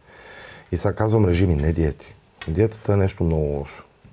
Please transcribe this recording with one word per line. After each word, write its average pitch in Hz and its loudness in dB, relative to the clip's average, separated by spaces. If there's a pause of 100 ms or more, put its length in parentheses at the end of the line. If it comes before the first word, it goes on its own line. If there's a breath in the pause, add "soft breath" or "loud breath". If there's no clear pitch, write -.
(720 loud breath)
И 90 -4
сега 98 -2
казвам 107 2
режими, 87 2
не 76 0
диети. 76 -4 (320)
Диетата 104 0
е - 4
нещо 95 0
много 80 0
лошо. 73 -8 (300)